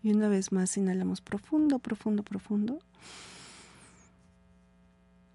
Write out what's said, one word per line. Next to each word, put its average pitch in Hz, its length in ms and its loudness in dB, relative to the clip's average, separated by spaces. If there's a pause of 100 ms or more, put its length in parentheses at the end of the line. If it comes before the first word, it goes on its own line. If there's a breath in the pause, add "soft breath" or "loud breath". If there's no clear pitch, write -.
Y 214 80 2
una 214 180 4
vez 196 220 2
más 185 260 0
inhalamos 185 440 0
profundo, 294 580 0
profundo, 214 420 -2
profundo. 208 580 -4 (2500 loud breath)